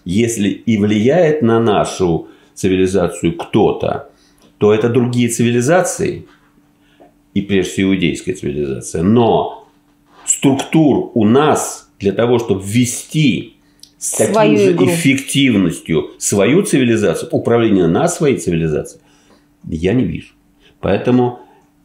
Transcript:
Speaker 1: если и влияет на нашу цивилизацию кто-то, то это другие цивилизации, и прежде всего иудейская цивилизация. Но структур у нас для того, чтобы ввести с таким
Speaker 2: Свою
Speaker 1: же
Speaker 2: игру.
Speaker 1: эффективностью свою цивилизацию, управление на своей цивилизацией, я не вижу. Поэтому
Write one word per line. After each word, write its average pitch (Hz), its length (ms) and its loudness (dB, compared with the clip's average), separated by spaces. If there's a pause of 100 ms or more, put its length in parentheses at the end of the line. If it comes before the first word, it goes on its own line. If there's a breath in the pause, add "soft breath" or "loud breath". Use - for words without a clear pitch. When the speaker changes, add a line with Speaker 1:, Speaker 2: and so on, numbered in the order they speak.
Speaker 1:
если 104 440 0
и - 280 -2
влияет 131 640 2
на 113 180 2
нашу 87 680 0 (260 loud breath)
цивилизацию 92 840 0
кто-то, - 760 -2 (480 soft breath)
то 104 140 4
это 107 140 0
другие 120 400 0
цивилизации, 123 1000 -2 (1080 soft breath)
и 98 80 -2
прежде 92 300 -2
всего 95 240 0
иудейская - 380 -4
цивилизация. 71 720 -6
Но 107 640 0 (580 soft breath)
структур 135 880 0
у 110 120 2
нас 127 720 0
для 98 140 0
того, 117 260 2
чтобы 98 240 -2
ввести 117 880 -2 (460 soft breath)
с - 200 -10
таким 202 160 0
Speaker 2:
Свою 214 240 4
Speaker 1:
же 196 160 4
Speaker 2:
игру. 175 120 2
Speaker 1:
эффективностью 131 1300 0
свою 117 420 2
цивилизацию, 113 680 0
управление 110 560 2
на 110 200 2
своей 151 300 0
цивилизацией, - 640 -4 (640 soft breath)
я 82 260 -2
не 127 100 2
вижу. 82 300 -8 (460 soft breath)
Поэтому 123 600 0 (460 loud breath)